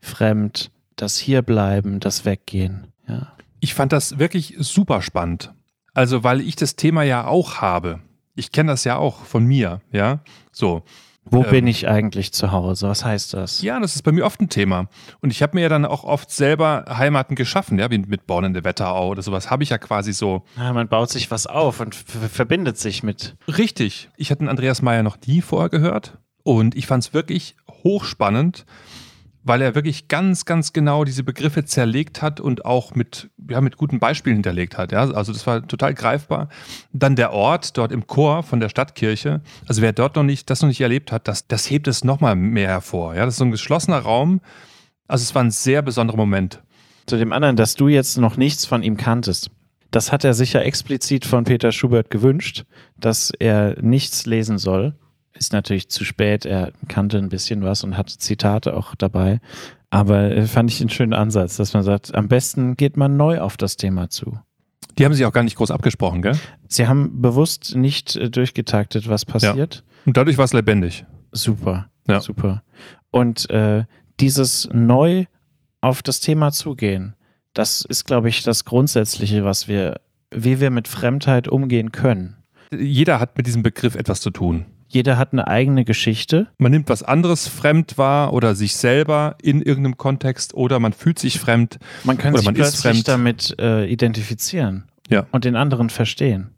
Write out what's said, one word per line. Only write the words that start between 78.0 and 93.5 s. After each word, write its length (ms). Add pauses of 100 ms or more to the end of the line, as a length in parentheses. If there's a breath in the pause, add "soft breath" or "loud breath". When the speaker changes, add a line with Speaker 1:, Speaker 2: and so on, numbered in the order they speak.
Speaker 1:
glaub 200
ich, 160
das 240
Grundsätzliche, 800
was 220
wir, 340 (300)
wie 280
wir 120
mit 160
Fremdheit 600
umgehen 440
können. 460 (380 soft breath)
Speaker 2:
Jeder 440
hat 180
mit 80
diesem 160
Begriff 320
etwas 260
zu 120
tun. 340 (240)
Speaker 1:
Jeder 280
hat 160
eine 160
eigene 340
Geschichte. 640 (120)
Speaker 2:
Man 120
nimmt 160
was 160
anderes 460
fremd 480
wahr 340
oder 240
sich 220
selber 640
in 200
irgendeinem 360
Kontext 560
oder 260
man 140
fühlt 260
sich 220
fremd 360 (280 loud breath)
Speaker 1:
Man 120
kann 140
Speaker 2:
oder 80
Speaker 1:
sich 60
Speaker 2:
man 100
ist 60
Speaker 1:
plötzlich 200 (220)
Speaker 2:
fremd. 60
Speaker 1:
damit, 500